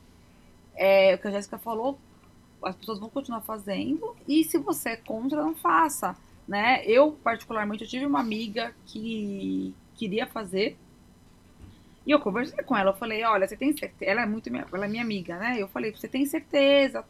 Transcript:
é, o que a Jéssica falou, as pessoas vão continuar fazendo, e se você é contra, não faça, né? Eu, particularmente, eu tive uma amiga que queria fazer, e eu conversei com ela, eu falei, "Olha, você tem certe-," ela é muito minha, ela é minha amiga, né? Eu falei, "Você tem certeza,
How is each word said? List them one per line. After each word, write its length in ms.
é, 400
o 40
que 100
a 20
Jéssica 280
falou, 400
as 120
pessoas 240
vão 100
continuar 340
fazendo, 760
e 180
se 140
você 320
é 60
contra, 460
não 120
faça, 600
né? 380
Eu, 260
particularmente, 600
eu 40
tive 180
uma 140
amiga 540
que 880
queria 320
fazer, 500
e 60
eu 80
conversei 460
com 120
ela, 140
eu 60
falei, 280
"Olha, 220
você 100
tem 200
certe-," 280
ela 180
é 40
muito 240
minha, 220
ela 140
é 20
minha 160
amiga, 340
né? 220
Eu 80
falei, 240
"Você 160
tem 180
certeza, 840